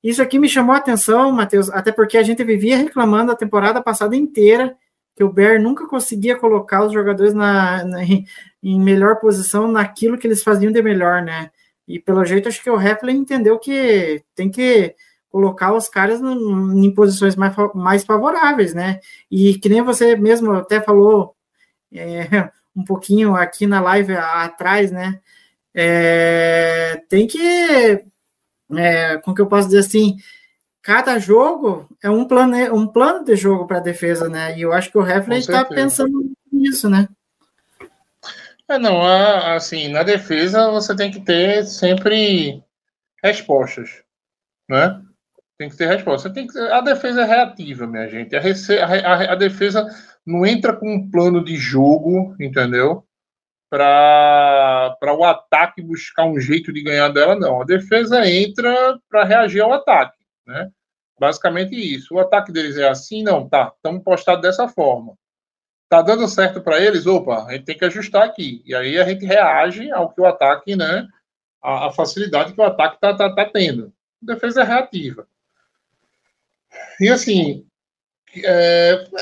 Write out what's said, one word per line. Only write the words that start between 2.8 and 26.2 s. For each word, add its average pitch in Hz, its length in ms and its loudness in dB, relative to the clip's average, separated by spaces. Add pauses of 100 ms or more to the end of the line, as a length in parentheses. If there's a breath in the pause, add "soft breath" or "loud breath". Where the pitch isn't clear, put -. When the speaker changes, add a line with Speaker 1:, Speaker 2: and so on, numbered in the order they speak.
Speaker 1:
a 233 40 -2
temporada 214 460 0
passada 214 320 -2
inteira 254 640 2 (400)
que 202 80 2
o 196 80 0
Bear 208 280 4
nunca 277 280 -2
conseguia 240 480 -4
colocar 208 480 0
os 214 80 -2
jogadores 202 420 0
na, 190 500 0
na, 180 200 -6
em, 190 200 2 (380 loud breath)
em 190 180 0
melhor 196 400 4
posição 202 460 0
naquilo 220 520 -2
que 240 80 -6
eles 220 160 0
faziam 208 300 2
de 226 100 2
melhor, 180 400 0
né? 160 280 -10 (360)
E 175 140 -12
pelo 190 240 0
jeito 196 240 -2
acho 220 140 -8
que - 80 -8
o 220 100 0
Heffley 214 340 -2
entendeu 254 440 0
que 214 640 -2 (120)
tem 190 160 -4
que 233 440 2 (340 soft breath)
colocar 190 440 0
os 226 160 -2
caras 208 320 -2
no, 214 520 -2 (120)
em 196 80 4
posições 196 440 2
mais 190 180 -2
fa-, 208 200 -2
mais 190 300 0
favoráveis, 262 680 0
né? 190 260 -6 (300 loud breath)
E 196 280 4
que 196 100 -2
nem 220 140 4
você 233 340 2
mesmo 220 360 2
até 196 280 -2
falou, 208 560 4 (560)
é, 170 680 -4
<laughs> - 160 -20
um 190 100 -8
pouquinho 196 520 0
aqui 180 300 -2
na 202 140 0
live 190 360 0
a-, 165 280 -4
atrás, 185 460 -2
né? 185 300 -8 (540 soft breath)
É, 165 1300 0